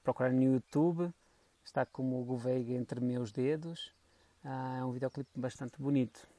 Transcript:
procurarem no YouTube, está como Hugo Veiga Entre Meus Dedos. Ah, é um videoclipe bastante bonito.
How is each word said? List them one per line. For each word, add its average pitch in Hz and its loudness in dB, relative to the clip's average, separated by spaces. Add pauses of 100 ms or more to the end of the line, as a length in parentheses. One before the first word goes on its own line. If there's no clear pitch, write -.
procurarem 127 2
no 131 6
YouTube, 165 2 (520)
está 131 -2
como 131 -2
Hugo 123 -2
Veiga 123 -2
Entre 123 -4
Meus 123 -2
Dedos. 156 -4 (500)
Ah, 131 -6
é 127 -2
um 127 -2
videoclipe 127 -4 (100)
bastante 127 -6
bonito. 135 2 (120)